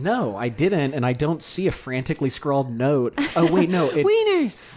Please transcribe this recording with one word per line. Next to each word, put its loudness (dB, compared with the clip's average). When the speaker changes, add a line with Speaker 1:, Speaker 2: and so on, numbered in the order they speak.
Speaker 1:
No, 0
I -4
didn't, 0
and 0
I 0
don't -2
see -2
a 2
frantically -4
scrawled -2
note. 0
Oh, 4
wait, 4
no. 2
It, 2
Speaker 2:
<laughs> -
Wieners! 0